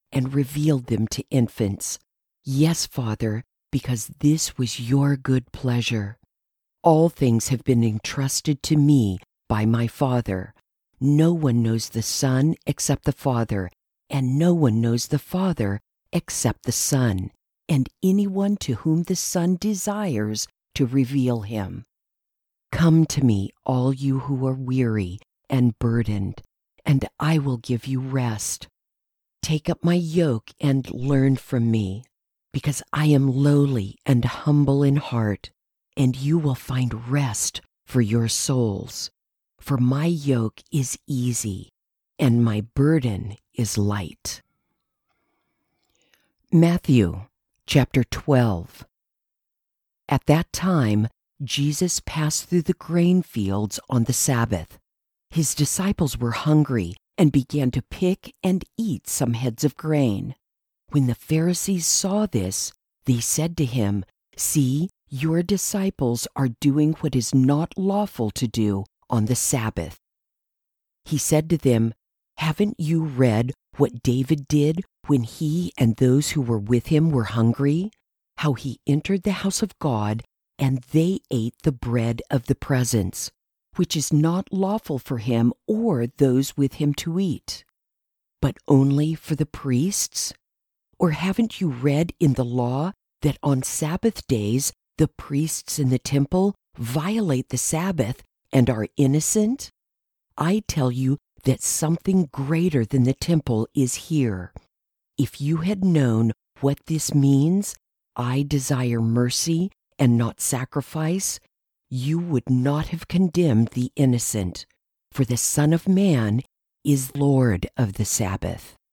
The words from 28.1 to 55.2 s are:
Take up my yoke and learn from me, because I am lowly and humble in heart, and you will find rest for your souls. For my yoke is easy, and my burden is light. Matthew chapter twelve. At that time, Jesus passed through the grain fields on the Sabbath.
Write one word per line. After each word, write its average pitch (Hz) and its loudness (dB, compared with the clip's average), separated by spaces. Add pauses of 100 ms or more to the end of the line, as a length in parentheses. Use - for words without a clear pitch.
Take 156 -2
up - -4
my 175 4
yoke 160 0
and 139 0
learn 135 2
from 117 0
me, 107 -2 (500)
because 143 -4 (100)
I 151 2
am 139 4
lowly 139 2
and 123 4
humble 143 2
in 139 4
heart, 110 -4 (460)
and 127 2
you 143 0
will 147 0
find 120 -4
rest 135 -4 (240)
for 127 2
your 113 2
souls. 113 -4 (500)
For - -2
my 131 2
yoke 139 0 (100)
is 135 -2
easy, 117 -4 (480)
and 120 4
my 107 0 (120)
burden 123 0 (180)
is 113 -4
light. 101 -4 (2000)
Matthew 131 4 (460)
chapter 135 2
twelve. 113 -2 (1200)
At - 0
that 156 2
time, 113 2 (360)
Jesus 147 -2
passed - -4
through 175 2
the 180 0
grain 175 2
fields 101 -4 (100)
on 117 2
the 123 0
Sabbath. 117 -2 (520)